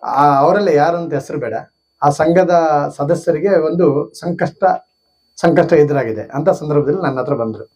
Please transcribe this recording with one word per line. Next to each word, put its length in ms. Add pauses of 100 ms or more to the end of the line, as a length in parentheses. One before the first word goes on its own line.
ಆ, 340
ಅವರಲ್ಲಿ 380
ಯಾರಂತ 380
ಹೆಸರು 240
ಬೇಡ, 160 (480)
ಆ 80
ಸಂಘದ 400 (460)
ಸದಸ್ಯರಿಗೆ 520
ಒಂದು 680
ಸಂಕಷ್ಟ, 500 (720)
ಸಂಕಷ್ಟ 360
ಎದುರಾಗಿದೆ 500
ಅಂತ 280
ಸಂದರ್ಭದಲ್ಲಿ 520
ನನ್ನ 180
ಹತ್ರ 140
ಬಂದ್ರು. 300 (120)